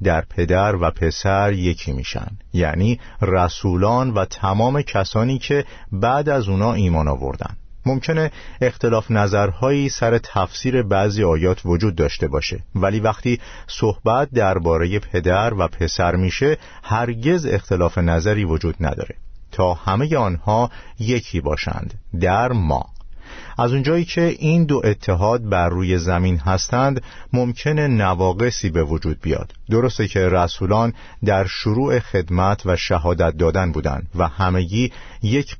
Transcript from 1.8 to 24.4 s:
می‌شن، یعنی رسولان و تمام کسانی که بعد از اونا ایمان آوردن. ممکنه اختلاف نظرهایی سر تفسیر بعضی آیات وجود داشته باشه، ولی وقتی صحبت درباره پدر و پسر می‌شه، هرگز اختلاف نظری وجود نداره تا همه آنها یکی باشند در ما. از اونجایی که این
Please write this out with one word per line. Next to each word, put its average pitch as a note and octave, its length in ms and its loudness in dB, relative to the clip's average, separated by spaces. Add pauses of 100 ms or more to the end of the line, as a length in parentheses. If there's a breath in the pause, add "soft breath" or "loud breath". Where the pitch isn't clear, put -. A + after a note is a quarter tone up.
می‌شن، - 380 -6 (220)
یعنی F2 480 2 (220 loud breath)
رسولان F#2+ 880 2
و G2 140 0
تمام A2+ 580 0
کسانی A#2 560 0
که C#3+ 260 0 (280 loud breath)
بعد B2+ 360 0
از C3 200 0
اونا G2+ 240 2
ایمان E2+ 360 2
آوردن. C2+ 480 -4 (300)
ممکنه D#3 440 0 (300 loud breath)
اختلاف A#2 500 2
نظرهایی G#2 800 2
سر A#2 300 2
تفسیر A#2+ 640 0
بعضی G2+ 420 2
آیات E2+ 400 2
وجود F2 300 2
داشته D#2 340 0
باشه، D2 360 -4 (100)
ولی G2 260 0
وقتی A2 400 0 (260 loud breath)
صحبت A#2+ 640 0
درباره F#2 680 2
پدر G2 560 0
و F2+ 140 0
پسر F2 480 -2
می‌شه، C3 420 0 (240 loud breath)
هرگز A#2+ 640 0
اختلاف F2+ 520 0
نظری F2 460 2
وجود D#2+ 360 0
نداره - 340 -4 (380)
تا F2+ 220 2
همه C3+ 420 0
آنها G#2+ 540 0 (280 loud breath)
یکی A2+ 420 -2
باشند - 540 -4 (260)
در G#2 320 2
ما. D#2+ 340 0 (720 loud breath)
از A#2+ 140 2
اونجایی D3+ 320 2
که E3+ 340 0
این E3 260 4